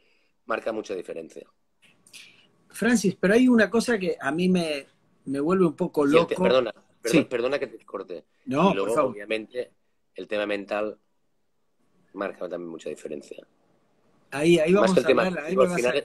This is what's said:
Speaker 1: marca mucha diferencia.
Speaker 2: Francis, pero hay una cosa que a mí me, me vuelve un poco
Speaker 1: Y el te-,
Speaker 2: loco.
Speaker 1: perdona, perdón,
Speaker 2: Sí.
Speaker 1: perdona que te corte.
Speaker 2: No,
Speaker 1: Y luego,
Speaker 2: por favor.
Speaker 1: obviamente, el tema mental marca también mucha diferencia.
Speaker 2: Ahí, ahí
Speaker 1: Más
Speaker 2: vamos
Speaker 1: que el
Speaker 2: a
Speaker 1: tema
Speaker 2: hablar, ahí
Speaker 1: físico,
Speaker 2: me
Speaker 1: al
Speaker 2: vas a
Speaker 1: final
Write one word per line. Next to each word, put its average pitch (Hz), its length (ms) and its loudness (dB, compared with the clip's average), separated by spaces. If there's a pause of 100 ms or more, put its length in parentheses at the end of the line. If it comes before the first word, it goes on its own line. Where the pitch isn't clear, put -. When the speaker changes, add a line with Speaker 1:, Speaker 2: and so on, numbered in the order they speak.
(460)
Speaker 1:
marca 110 260 -6
mucha 107 220 -8
diferencia. 82 540 -14 (1200)
Speaker 2:
Francis, 220 480 0
pero 185 160 2
hay 254 140 6
una 226 220 4
cosa 226 280 0
que 180 220 -4
a 135 120 -4
mí 175 160 0
me, 160 380 0 (400)
me 135 140 -4
vuelve 180 260 2
un 147 100 -2
poco 165 300 -2
Speaker 1:
Y 143 100 6
el 165 100 6
te-, - 80 -4
Speaker 2:
loco. 175 80 -4
Speaker 1:
perdona, 123 300 2 (280)
perdón, 120 220 2
Speaker 2:
Sí. - 20 0
Speaker 1:
perdona 127 340 -2
que 135 100 -4
te 110 160 -18
corte. 92 400 -12 (220)
Speaker 2:
No, 165 260 2
Speaker 1:
Y - 20 0
luego, 98 140 -2
Speaker 2:
por 117 80 0
favor. 131 160 0
Speaker 1:
obviamente, 110 600 -8 (420)
el 92 120 -12
tema 104 200 -4
mental 104 520 -6 (1160)
marca 92 340 -8
también 87 220 -10
mucha 80 200 -14
diferencia. 76 560 -14 (840)
Speaker 2:
Ahí, 165 260 4
ahí 160 140 2
Speaker 1:
Más 202 100 4
Speaker 2:
vamos 190 120 2
Speaker 1:
que 160 60 6
el 123 40 -2
Speaker 2:
a - 40 -2
Speaker 1:
tema 120 180 4
Speaker 2:
hablar, 170 180 -6
ahí 160 100 -10
Speaker 1:
físico, - 80 4
Speaker 2:
me - 40 4
Speaker 1:
al - 40 0
Speaker 2:
vas 120 160 -2
a 123 60 2
Speaker 1:
final 139 120 -2